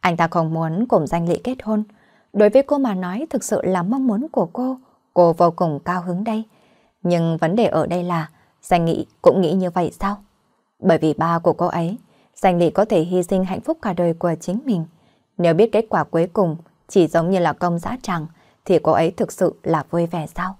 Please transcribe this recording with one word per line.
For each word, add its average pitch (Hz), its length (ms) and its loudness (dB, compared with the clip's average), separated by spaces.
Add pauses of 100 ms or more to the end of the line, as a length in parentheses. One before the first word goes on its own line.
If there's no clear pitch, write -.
Anh 175 160 2
ta 165 120 0
không 165 260 0
muốn 165 340 -2
cùng 180 180 2
Danh 170 220 -2
Lị 175 160 0
kết 254 180 -6
hôn. 214 220 -2 (480)
Đối 208 160 4
với 262 140 4
cô 285 160 0
mà 247 160 0
nói 185 360 -6
thực 233 140 -4
sự - 200 -2
là 185 180 0
mong 262 240 -2
muốn 233 260 0
của 196 200 0
cô, 254 260 -6 (360)
cô 170 180 6
vô 170 180 2
cùng 165 340 -2
cao 180 180 -4
hứng 180 220 -4
đây. 220 200 -4 (580)
Nhưng 170 340 0
vấn 165 200 0
đề 233 100 4
ở 160 200 0
đây 175 180 -4
là 165 260 -4 (320)
Danh 170 220 0
Lị - 220 -2 (160)
cũng 170 180 6
nghĩ 165 120 2
như 185 180 0
vậy 175 300 -2
sao? 202 160 -4 (600)
Bởi 165 200 4
vì 156 160 2
ba 170 240 0
của 165 140 2
cô 175 140 -2
ấy, 170 320 -4 (380)
Danh 180 220 2
Lị 170 120 4
có 196 140 2
thể 208 160 2
hy 180 220 0
sinh 185 220 0
hạnh 185 160 -6
phúc 320 220 -6
cả 208 100 -4
đời 170 220 0
của 165 260 -2
chính 185 240 -4
mình. 180 220 -2 (520)
Nếu 170 160 4
biết 208 180 2
kết 226 160 0
quả 165 160 0
cuối 165 280 -2
cùng 175 240 0 (320)
chỉ 175 180 4
giống 165 240 0
như 196 80 2
là 165 140 2
công 170 260 -2
dã 196 240 -6
tràng, 165 240 -6 (380)
thì 175 140 2
cô 160 140 2
ấy 165 180 2
thực - 220 -6
sự - 300 -2
là 156 280 -2
vui 170 160 -2
vẻ 170 200 -6
sao? 185 340 -8